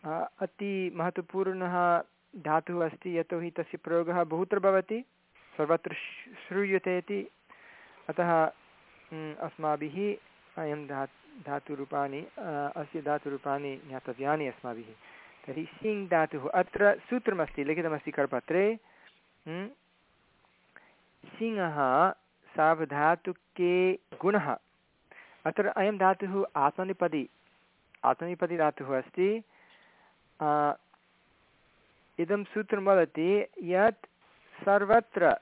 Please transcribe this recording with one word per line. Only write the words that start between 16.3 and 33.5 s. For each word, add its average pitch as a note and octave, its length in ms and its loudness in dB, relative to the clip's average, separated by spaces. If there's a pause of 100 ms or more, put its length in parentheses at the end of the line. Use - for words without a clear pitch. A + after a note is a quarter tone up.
अत्र G3 500 2
सूत्रमस्ति, F#3+ 680 -2
लिखितमस्ति D#3 460 -4
करपत्रे। D#3 680 0 (680)
म्, F3+ 200 -8 (1600)
सिंहः E3+ 840 2 (460)
सार्वधातुके E3 1400 2
गुणः। E3+ 640 -2 (920)
अत्र F#3+ 200 0
अयं G3+ 320 0
धातुः F#3+ 460 2 (120)
आत्मनेपदी, D#3 760 -2 (720)
आत्मनेपदी E3+ 520 0
धातुः C#3 420 0
अस्ति। G3 440 0 (960)
अ, D3 360 2 (1400)
इदं G3 260 0
सूत्रं G3+ 400 -4
वदति F#3 600 4 (160)